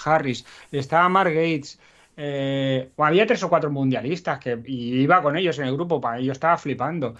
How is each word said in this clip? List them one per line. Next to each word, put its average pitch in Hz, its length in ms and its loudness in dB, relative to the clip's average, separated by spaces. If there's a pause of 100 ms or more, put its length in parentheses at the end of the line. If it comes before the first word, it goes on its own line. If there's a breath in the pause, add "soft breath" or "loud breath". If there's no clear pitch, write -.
Harris, 143 400 0 (280 loud breath)
estaba 156 360 2
Mark 185 240 4
Gates, 160 460 -2 (420 soft breath)
eh, 135 760 -2
había 165 300 4
tres 214 160 0
o 175 60 -2
cuatro 156 200 2
mundialistas 135 680 -2
que, 120 260 -6
y 127 360 -4
iba 165 200 4
con 147 160 0
ellos 170 220 -2
en 139 80 -2
el 131 80 -2
grupo, 165 260 -2
pa-, 120 180 -4
yo 131 120 -2
estaba 160 260 2
flipando. 135 640 -4